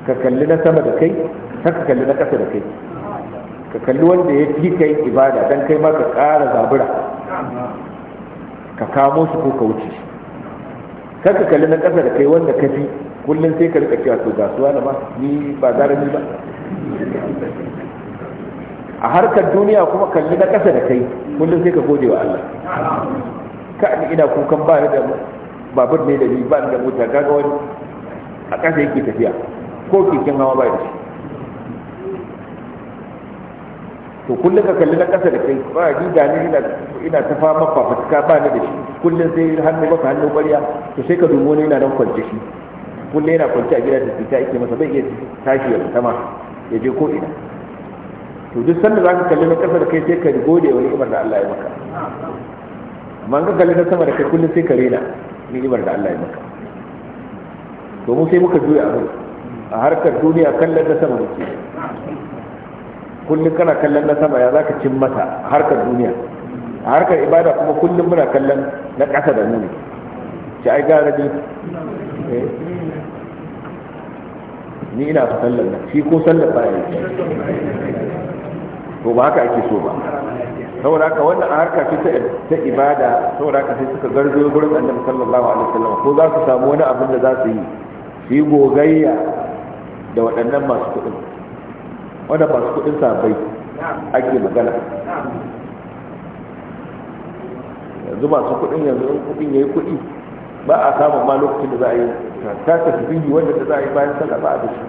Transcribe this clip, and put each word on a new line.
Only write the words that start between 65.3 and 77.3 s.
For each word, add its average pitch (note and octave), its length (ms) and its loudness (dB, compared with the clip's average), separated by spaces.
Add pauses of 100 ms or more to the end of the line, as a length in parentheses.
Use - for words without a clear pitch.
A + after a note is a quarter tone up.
a - 80 -8
harkar C#3+ 320 4
duniya. A#2+ 240 2 (760)
A A#2 40 -2
harkar D#3 320 4
ibada - 320 4
kuma D#3 240 0
kullum F3 320 2
muna E3 240 4
kallon C#3 320 2 (320)
na C3+ 80 4
ƙasa C#3+ 320 2
da G#2 80 2
mu A2+ 160 0
ne. F2+ 80 -6 (960)
Shi B2 60 2
ai C#3 200 4
gara D3 240 6
ni. C#3+ 160 0 (1040)
Eh. B2+ 160 -2 (2500)
Ni C#3+ 180 -2
ina C3 140 4
fa - 180 -2
sallar A#2+ 240 2
nan, - 220 -6
shi D3 100 2
ko D#3 240 4
sallar E3 260 6
ba A#2 140 2
ya G2 240 0
yi. F3 80 -4 (2000)